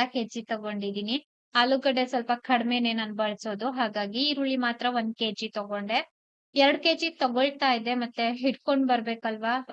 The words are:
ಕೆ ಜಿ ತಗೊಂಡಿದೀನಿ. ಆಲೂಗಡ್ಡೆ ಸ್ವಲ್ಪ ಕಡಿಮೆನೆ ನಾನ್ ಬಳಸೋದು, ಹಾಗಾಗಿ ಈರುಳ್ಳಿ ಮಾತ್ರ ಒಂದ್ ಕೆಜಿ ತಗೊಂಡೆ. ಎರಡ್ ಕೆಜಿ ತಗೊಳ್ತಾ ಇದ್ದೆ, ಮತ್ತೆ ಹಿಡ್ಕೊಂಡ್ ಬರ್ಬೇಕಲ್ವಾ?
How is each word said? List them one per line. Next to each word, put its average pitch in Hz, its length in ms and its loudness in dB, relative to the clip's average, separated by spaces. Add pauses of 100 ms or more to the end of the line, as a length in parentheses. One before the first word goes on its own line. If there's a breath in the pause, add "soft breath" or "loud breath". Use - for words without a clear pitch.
ಕೆ 254 180 -2
ಜಿ 226 180 -8
ತಗೊಂಡಿದೀನಿ. 208 840 -4 (300)
ಆಲೂಗಡ್ಡೆ 254 500 2
ಸ್ವಲ್ಪ 240 260 -2
ಕಡಿಮೆನೆ 240 640 0
ನಾನ್ 220 200 -4
ಬಳಸೋದು, 214 580 -4
ಹಾಗಾಗಿ 214 480 -2
ಈರುಳ್ಳಿ 277 380 0
ಮಾತ್ರ 240 320 0
ಒಂದ್ 226 260 -2
ಕೆಜಿ 220 340 -4
ತಗೊಂಡೆ. 208 600 -4 (440)
ಎರಡ್ 277 280 6
ಕೆಜಿ 330 260 2
ತಗೊಳ್ತಾ 269 640 2
ಇದ್ದೆ, 233 200 -2
ಮತ್ತೆ 240 380 -2
ಹಿಡ್ಕೊಂಡ್ 262 560 0
ಬರ್ಬೇಕಲ್ವಾ? 226 840 -2